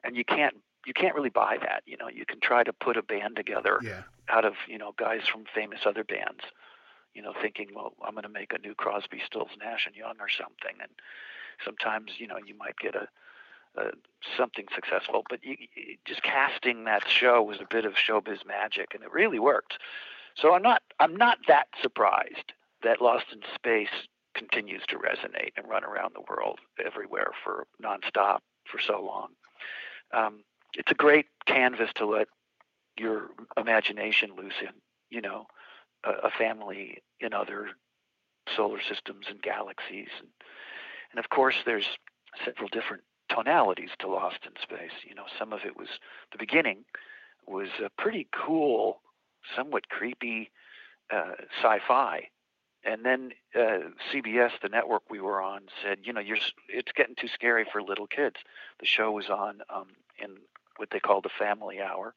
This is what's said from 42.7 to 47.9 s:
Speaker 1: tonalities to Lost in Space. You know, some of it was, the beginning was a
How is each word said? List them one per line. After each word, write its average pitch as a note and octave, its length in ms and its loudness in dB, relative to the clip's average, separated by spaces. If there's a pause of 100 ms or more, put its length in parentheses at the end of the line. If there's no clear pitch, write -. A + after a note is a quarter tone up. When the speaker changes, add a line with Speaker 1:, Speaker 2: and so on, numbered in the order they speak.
Speaker 1:
tonalities A2 720 4
to F#2+ 100 -6
Lost F#2+ 380 -2
in - 60 -18 (100)
Space. F#2+ 300 -12 (140)
You - 80 -20
know, G2 120 -14 (120)
some A2 140 -6
of G#2 140 -8
it - 100 -10
was, F#2 120 -14 (440)
the G2+ 60 -18
beginning A2+ 460 0 (640)
was G2 220 -6 (160)
a G2+ 60 -6 (100)